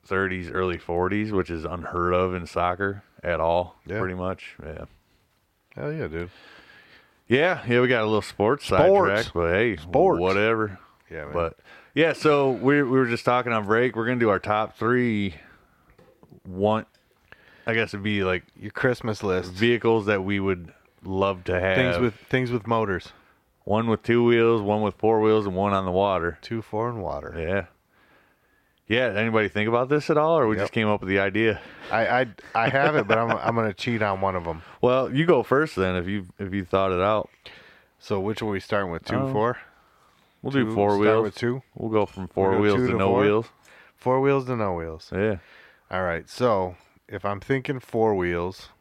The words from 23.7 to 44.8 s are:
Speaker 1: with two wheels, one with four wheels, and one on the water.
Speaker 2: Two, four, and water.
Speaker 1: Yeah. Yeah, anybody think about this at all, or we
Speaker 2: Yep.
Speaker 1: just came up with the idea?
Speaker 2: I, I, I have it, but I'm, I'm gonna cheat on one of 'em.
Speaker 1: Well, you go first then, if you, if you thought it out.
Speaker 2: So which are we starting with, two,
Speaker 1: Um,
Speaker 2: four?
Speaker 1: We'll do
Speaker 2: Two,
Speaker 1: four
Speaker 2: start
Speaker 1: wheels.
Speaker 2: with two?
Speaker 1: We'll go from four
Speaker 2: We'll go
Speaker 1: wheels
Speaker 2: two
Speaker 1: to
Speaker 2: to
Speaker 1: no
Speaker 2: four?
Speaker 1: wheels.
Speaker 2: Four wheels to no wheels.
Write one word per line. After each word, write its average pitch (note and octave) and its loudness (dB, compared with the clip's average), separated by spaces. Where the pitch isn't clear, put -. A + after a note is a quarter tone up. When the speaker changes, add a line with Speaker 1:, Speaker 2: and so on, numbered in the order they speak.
Speaker 1:
with G#2+ 0
two A#2+ 4
wheels, A#2 4
one G#2 0
with G2+ -2
four A2 2
wheels, G#2+ 4
and F#2 -4
one G2+ 0
on F#2+ 0
the F2+ -2
water. F2+ 0
Speaker 2:
Two, A2+ -8
four, A2+ -6
and A2+ -8
water. D2+ -8
Speaker 1:
Yeah. F2 -2
Yeah, A#2 0
anybody A2 0
think G#2+ -2
about B2 0
this D3 0
at D3+ 4
all, D#3 2
or A#2+ 2
we G#2+ 2
Speaker 2:
Yep. F#2+ -2
Speaker 1:
just - -4
came A2 0
up G#2 0
with F#2+ -6
the G2 2
idea? G2+ 0
Speaker 2:
I, A2 0
I, C3 0
I A2+ 2
have C#3+ 2
it, A2 0
but A2 2
I'm, A#2 0
I'm A#2 -2
gonna A2 0
cheat A#2 -4
on G2 0
one F#2+ -2
of E2+ -6
'em. E2 -8
Speaker 1:
Well, B2 2
you D#3+ 2
go C#3 4
first D3 0
then, F#2 0
if F2 -4
you, G2 -6
if G2 -6
you G2 -4
thought F#2+ 0
it F2+ 0
out. G#2 0
Speaker 2:
So G2+ -4
which G2+ -4
are A2 -4
we G2 -4
starting G2 -2
with, E2 -8
two, A2+ -4
Speaker 1:
Um, C3+ -2
Speaker 2:
four? A#2 0
Speaker 1:
We'll C3 -6
do C3+ 2
Speaker 2:
Two, A2 -4
Speaker 1:
four G2+ 2
Speaker 2:
start G2+ 2
Speaker 1:
wheels. A2 4
Speaker 2:
with G2+ -4
two? A#2+ -4
Speaker 1:
We'll A2 -6
go G#2+ 2
from F#2 -12
four F#2+ 2
Speaker 2:
We'll F#2+ 2
go G#2 2
Speaker 1:
wheels G#2 4
Speaker 2:
two B2+ 2
Speaker 1:
to A#2+ 0
Speaker 2:
to A2+ 0
Speaker 1:
no G2 2
Speaker 2:
four? A#2 4
Speaker 1:
wheels. G#2 2
Speaker 2:
Four C3 0
wheels C#3 2
to B2+ -4
no G2+ -2
wheels. E2 -8